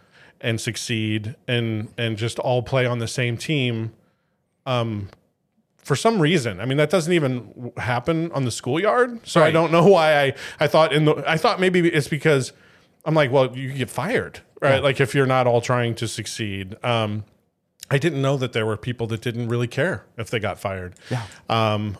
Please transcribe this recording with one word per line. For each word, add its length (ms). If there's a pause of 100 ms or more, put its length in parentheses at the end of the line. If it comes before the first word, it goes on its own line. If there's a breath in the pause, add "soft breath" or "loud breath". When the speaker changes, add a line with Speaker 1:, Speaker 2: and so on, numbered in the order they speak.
(400 soft breath)
Speaker 1:
and 200
succeed 760 (140)
and, 400 (100)
and 180
just 220
all 240
play 240
on 120
the 100
same 280
team, 560 (720)
um, 440 (680)
for 200
some 240
reason. 400
I 60
mean, 120
that 120
doesn't 220
even 360
w-, 300
happen 540
on 120
the 60
schoolyard. 760
So 140
I 40
Speaker 2:
Right. 80
Speaker 1:
don't 200
know 140
why 360
I, 100 (280 loud breath)
I 60
thought 260
in 120
the, 220
I 100
thought 240
maybe 280
it's 200
because 440 (520 soft breath)
I'm 100
like, 180
"Well, 240
you 160
get 180
fired, 500 (220)
right? 140
Speaker 2:
Yeah. 40
Speaker 1:
Like, 200
if 140
you're 120
not 200
all 140
trying 360
to 120
succeed." 760
Um, 400 (680)
I 80
didn't 240
know 140
that 160
there 140
were 100
people 320
that 120
didn't 280
really 180
care 380 (120)
if 140
they 80
got 220
fired. 340 (160 loud breath)
Speaker 2:
Yeah. 120 (260 loud breath)
Speaker 1:
Um, 520